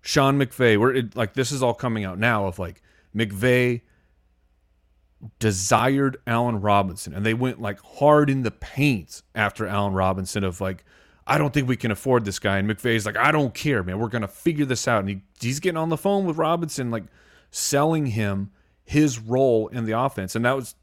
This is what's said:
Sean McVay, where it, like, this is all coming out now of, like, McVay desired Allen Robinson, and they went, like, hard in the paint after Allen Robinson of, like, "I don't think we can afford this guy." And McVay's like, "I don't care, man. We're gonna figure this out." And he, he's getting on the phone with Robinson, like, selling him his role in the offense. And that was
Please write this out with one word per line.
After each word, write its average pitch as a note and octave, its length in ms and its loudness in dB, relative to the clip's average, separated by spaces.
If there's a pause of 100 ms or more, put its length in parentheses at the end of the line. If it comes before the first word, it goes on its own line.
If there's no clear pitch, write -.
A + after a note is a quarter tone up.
Sean C#3 360 2
McVay, B2 400 4
where B2 160 4
it, A#2+ 220 -2
like, A2+ 180 -2
this C3 160 -2
is C3 140 -2
all A#2 100 2
coming A2 300 -4
out F#2 120 -6
now G#2+ 300 0
of, F#2 140 -6
like, E2+ 200 -8 (360)
McVay A#2 640 2 (1600)
desired B2 880 0
Allen A#2 340 0
Robinson, G2 520 0
and G2 140 -4
they A2+ 80 2
went, B2+ 260 -4
like, G2+ 200 -8
hard D3 500 4
in C3+ 120 0
the A2 100 0
paint C3 680 -2 (120)
after G#2+ 320 -2
Allen G2+ 280 -2
Robinson F#2+ 500 -2
of, F2+ 160 -4
like, F#2+ 240 -6 (420)
"I D3 120 2
don't D3 140 0
think C3+ 160 0
we B2 80 0
can A#2 140 -4
afford A#2+ 340 2
this G2+ 140 -4
guy." G2 200 0
And G2+ 120 0
McVay's A2+ 340 -2
like, G#2 120 -4
"I C3+ 160 4
don't D3 220 0
care, C3 280 -2
man. F#2 160 -6
We're A2+ 100 -4
gonna G#2+ 200 -4
figure D3 360 -2
this B2+ 220 -2
out." A#2 140 2
And G2 80 -4
he, G2 140 -6 (180)
he's B2+ 180 -4
getting E3+ 180 -2
on D#3+ 120 -2
the D#3+ 80 0
phone G3 280 0
with D#3+ 120 -2
Robinson, D#3+ 560 -2
like, A2 120 -6 (460)
selling D3+ 560 0
him G2+ 460 -2 (320)
his D3 340 2
role A#2 500 2
in A#2 180 -6
the A2 120 -2
offense. A2+ 380 -4
And A#2 80 -2
that C3 120 2
was B2+ 260 -10